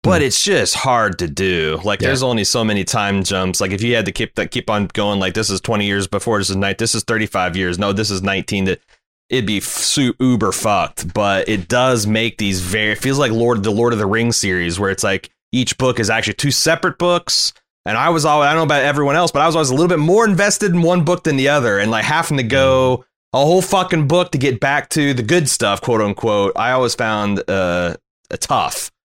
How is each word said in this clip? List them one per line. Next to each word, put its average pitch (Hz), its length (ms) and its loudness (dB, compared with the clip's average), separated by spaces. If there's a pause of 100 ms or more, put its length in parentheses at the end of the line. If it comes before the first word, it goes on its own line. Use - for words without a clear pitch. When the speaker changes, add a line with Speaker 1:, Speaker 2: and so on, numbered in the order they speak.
Speaker 1:
But 170 180 2
Speaker 2:
Hmm. 135 60 2
Speaker 1:
it's - 160 -2
just 160 320 0
hard 117 440 0
to 87 80 -4
do. 78 560 -2
Like, 101 180 -2
Speaker 2:
Yeah. 131 80 0
Speaker 1:
there's 135 140 0
only 120 200 0
so 117 200 0
many 104 200 0
time 101 400 -2
jumps. 92 380 -2
Like, 95 100 -2
if 101 100 -4
you 120 140 0
had 110 100 0
to 98 60 -4
keep - 240 -6
that, 117 160 -4
keep - 180 -6
on 101 180 0
going, 101 320 -2
like, 92 140 -2
this 107 160 -2
is 95 120 -4
twenty 104 240 -2
years 101 220 -2
before, 104 300 -2
this 98 140 -2
is 95 40 -4
ni-, 98 220 -2
this - 160 -2
is 113 100 -4
thirty-five 98 540 -2
years. 90 220 -2
No, 101 120 0
this 101 200 -2
is 92 100 -4
nineteen. 98 440 -2
That 92 160 -2 (480)
it'd 117 180 0
be 101 140 -2
su-, - 580 -2
uber 120 320 2
fucked. 92 640 -2
But 98 360 0
it 95 180 -4
does 123 380 2
make 110 320 -2
these 98 240 -2
very, 107 300 -2
it 104 80 -4
feels 135 180 -2
like 135 140 0
Lord, 113 320 0
the 110 80 0
Lord 117 220 2
of 107 60 -2
the 104 60 0
Rings 113 320 0
series, 90 420 -2
where 98 120 0
it's 95 120 -4
like 98 280 -2 (200)
each 123 280 -2
book 127 200 0
is 104 120 0
actually 107 240 0
two 143 160 -2
separate 165 480 0
books. - 520 0 (360)
And 110 100 -2
I 143 120 2
was 160 160 2
all, 151 180 4
I 143 60 4
don't 156 80 2
know 165 60 2
about 143 200 2
everyone 143 320 2
else, 170 160 2
but 143 100 0
I 160 60 4
was 160 80 2
always 156 140 2
a 127 40 0
little 165 140 2
bit 175 120 2
more 190 280 4
invested 202 440 2
in 175 120 2
one 175 200 4
book 175 200 0
than 151 140 0
the 135 120 2
other, 120 300 2
and, 104 120 2
like, 110 140 0
having 151 320 0
to 127 60 0
go 131 560 4
Speaker 2:
Mm. - 420 -6
Speaker 1:
a 143 40 4
whole 180 160 4
fucking 180 460 0
book 180 260 2
to 147 40 -2
get 127 220 0
back 139 320 0
to 143 240 2
the 120 80 -2
good 156 260 2
stuff, 101 320 -2
quote 113 200 0
unquote, 101 540 0
I 117 160 0
always 127 240 0
found, 107 540 -2
uh, 90 460 -2 (360)
uh, - 80 -8
tough. - 520 -4 (140)